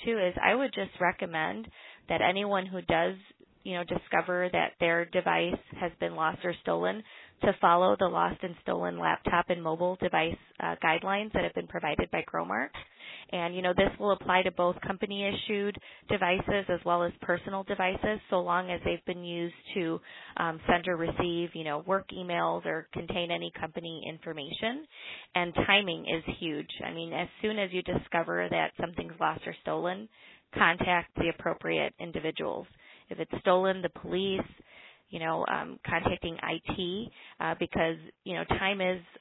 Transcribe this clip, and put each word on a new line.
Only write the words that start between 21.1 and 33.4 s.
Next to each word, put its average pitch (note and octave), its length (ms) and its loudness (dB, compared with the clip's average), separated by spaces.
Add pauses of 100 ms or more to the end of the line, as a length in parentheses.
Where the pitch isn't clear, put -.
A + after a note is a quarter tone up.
you D#3+ 100 -6
know, D3+ 220 -2
work F#3+ 260 0
emails F3 540 0
or D#3+ 260 -4
contain F3 380 -4
any E3+ 280 -4
company E3 480 -8
information. E3 800 -6 (500)
And F3 200 0 (120)
timing F3+ 480 4
is E3 260 -4
huge. D#3 300 -4 (140)
I - 80 -6
mean, E3 200 -8
as E3+ 160 -4 (120)
soon G#3+ 180 0
as F#3+ 140 0
you F3+ 100 0
discover F3 680 0
that D#3+ 300 2
something's E3+ 400 -6
lost D#3+ 260 0
or E3+ 160 -8
stolen, F3 460 -2 (440)
contact F3 640 4
the E3 240 2
appropriate D#3+ 640 -2
individuals. D#3+ 640 -4 (420)
If F#3 100 -10
it's - 220 -6